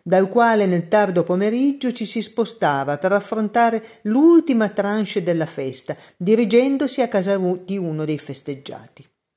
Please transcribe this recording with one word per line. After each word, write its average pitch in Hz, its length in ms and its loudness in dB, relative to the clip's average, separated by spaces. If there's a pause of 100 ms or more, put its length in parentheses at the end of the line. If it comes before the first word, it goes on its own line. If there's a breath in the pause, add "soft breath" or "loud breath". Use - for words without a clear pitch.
dal 185 260 2
quale 226 380 2
nel 175 200 0
tardo 196 360 2
pomeriggio 233 680 0
ci 233 140 -6
si 226 160 -6
spostava 147 760 -2
per 185 160 0
affrontare 220 720 0 (200 loud breath)
l'ultima 277 680 4
tranche 202 540 -2
della 165 240 -2
festa, 135 500 -10 (180 loud breath)
dirigendosi 240 840 2
a 233 60 0
casa 196 280 -2
u-, 180 300 -2
di 196 120 -6
uno 156 280 -4
dei 151 140 -4
festeggiati. - 840 -14 (340)